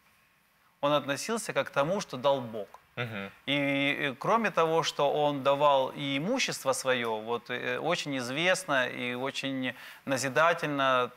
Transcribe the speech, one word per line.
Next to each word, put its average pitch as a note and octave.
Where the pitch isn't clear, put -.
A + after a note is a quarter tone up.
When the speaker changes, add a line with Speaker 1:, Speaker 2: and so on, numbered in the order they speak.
Speaker 1:
Он G3
относился E3+
как C3+
к -
тому, E3
что -
дал C#3
Бог. A2
Speaker 2:
Мгм. A2
Speaker 1:
И, C3+
и B2+
кроме G#3
того, E3
что C#3+
он D3
давал C#3
и C#3
имущество E3
своё, A#2
вот, A2+
э, B2
очень D3
известна C#3
и B2+
очень C3
назидательна C#3